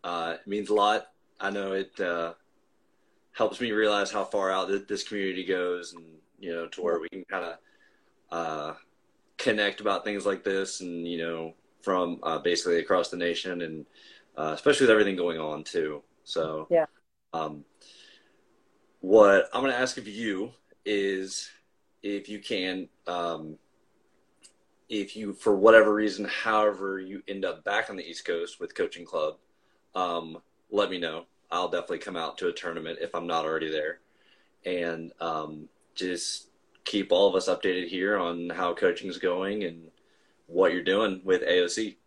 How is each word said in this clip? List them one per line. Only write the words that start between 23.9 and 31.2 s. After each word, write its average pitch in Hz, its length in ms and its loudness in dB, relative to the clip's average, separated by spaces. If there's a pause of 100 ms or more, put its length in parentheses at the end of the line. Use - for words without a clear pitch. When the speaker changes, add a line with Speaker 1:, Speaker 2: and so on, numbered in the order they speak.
Speaker 1:
if 104 260 -6
you, 104 180 -8
for 104 220 4
whatever 107 380 10
reason, 104 320 0
however 101 760 0
you 95 280 -12
end 98 180 -4
up 87 180 -6
back 104 260 -2
on 101 60 -10
the 85 120 -12
East 82 180 -14
Coast 85 340 -4
with 85 160 -10
Coaching 85 300 -6
Club, 78 320 -4 (580)
um, 85 460 -4 (280)
let 101 200 2
me 90 100 -6
know. 82 260 -6 (240)